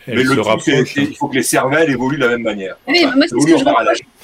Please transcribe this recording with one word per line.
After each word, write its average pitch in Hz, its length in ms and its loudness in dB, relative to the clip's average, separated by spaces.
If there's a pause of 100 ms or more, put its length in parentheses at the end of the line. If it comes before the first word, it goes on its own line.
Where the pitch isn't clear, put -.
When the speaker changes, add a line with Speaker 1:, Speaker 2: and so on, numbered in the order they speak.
Speaker 1:
elles 117 120 -4
Speaker 2:
mais 131 60 2
le 131 60 0
Speaker 1:
se - 60 2
Speaker 2:
truc, 110 80 2
c'est, 110 300 0
Speaker 1:
rapprochent, - 200 0
Speaker 2:
c'est, 143 80 -2
Speaker 1:
hein. 143 80 0
Speaker 2:
il - 60 -12
faut - 140 -6
que 127 60 -6
les 117 80 0
cervelles 147 460 0
évoluent 131 280 -2
de 131 80 0
la 120 40 4
même 120 140 -4
manière. 101 340 -6 (100)
Speaker 3:
Oui, 330 180 -2
Speaker 2:
Enfin, 262 100 0
Speaker 3:
moi, 285 120 2
c'est - 20 -4
ce - 60 -6
Speaker 2:
évoluent 294 160 4
Speaker 3:
que 330 40 6
Speaker 2:
en - 40 4
Speaker 3:
je 269 40 -2
Speaker 2:
parallèle. - 300 2
Speaker 3:
reproche, - 140 -10 (160)